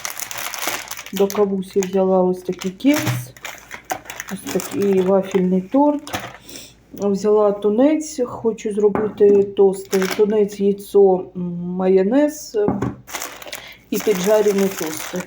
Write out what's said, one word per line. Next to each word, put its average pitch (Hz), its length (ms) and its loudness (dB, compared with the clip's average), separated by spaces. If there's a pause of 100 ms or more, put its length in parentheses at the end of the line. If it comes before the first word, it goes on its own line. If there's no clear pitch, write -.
(1120)
До 196 140 0
кавусі 196 520 -2
взяла 190 440 2
ось 180 180 0
такий 185 300 -6
кекс, 294 600 0 (1000)
ось - 200 -10
такий 190 480 0
вафельний 185 600 2
торт. 285 560 0 (760)
Взяла 202 580 2
тунець, 247 760 0
хочу 220 480 -6
зробити 202 680 4
тости. 196 560 2 (180)
Тунець, 208 420 2
яйцо, 196 760 2
м, 180 60 -8 (360)
майонез, 196 760 2
е, 208 240 0 (1120)
і 214 80 -4
піджарені 202 720 2
тости. 170 600 -8